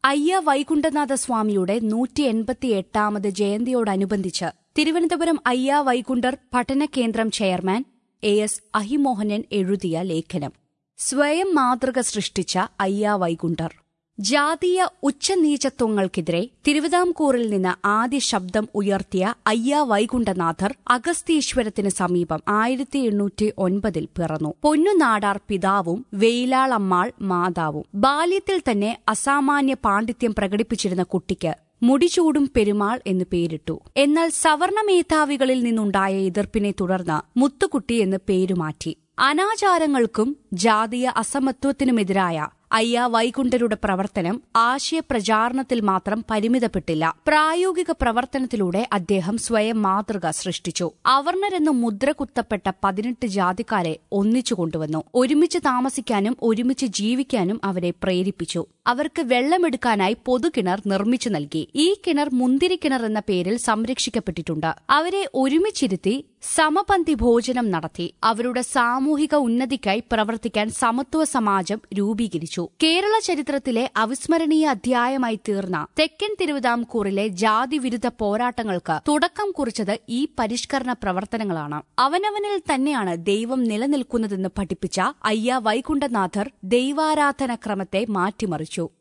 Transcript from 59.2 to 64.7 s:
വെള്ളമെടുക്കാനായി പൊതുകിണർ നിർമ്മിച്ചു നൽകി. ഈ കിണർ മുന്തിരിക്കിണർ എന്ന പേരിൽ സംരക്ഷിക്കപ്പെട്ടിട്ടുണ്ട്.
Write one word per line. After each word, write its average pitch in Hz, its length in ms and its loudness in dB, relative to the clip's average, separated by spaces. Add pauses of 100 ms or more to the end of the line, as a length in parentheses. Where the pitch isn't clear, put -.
വെള്ളമെടുക്കാനായി 247 1000 2
പൊതുകിണർ 220 640 0
നിർമ്മിച്ചു 202 420 0
നൽകി. 151 460 -4
ഈ 330 200 2
കിണർ 294 380 -2
മുന്തിരിക്കിണർ 269 720 0
എന്ന 214 160 -2
പേരിൽ 190 360 -2
സംരക്ഷിക്കപ്പെട്ടിട്ടുണ്ട്. 214 1120 -2 (200)